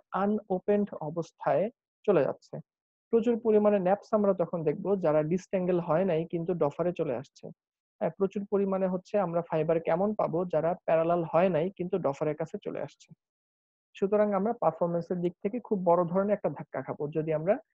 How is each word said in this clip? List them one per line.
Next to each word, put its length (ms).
unopened 800
অবস্থায় 760
চলে 180
যাচ্ছে। 360
প্রচুর 300
পরিমাণে 400
ন্যাপস 320
আমরা 220
তখন 300
দেখব 380
যারা 220
ডিস্ট্যাঙ্গেল 560
হয় 260
নাই 200
কিন্তু 280
ডফারে 400
চলে 220
আসছে। 320
হ্যাঁ, 100
প্রচুর 420
পরিমাণে 360
হচ্ছে 320
আমরা 220
fiber 380
কেমন 340
পাবো? 320
যারা 300
parallel 380
হয় 260
নাই 260
কিন্তু 220
ডফারের 380
কাছে 280
চলে 180
আসছে। 320
সুতরাং 360
আমরা 200
performance 580
এর 60
দিক 160
থেকে 160
খুব 240
বড় 220
ধরনের 280
একটা 160
ধাক্কা 320
খাবো 260
যদি 260
আমরা, 240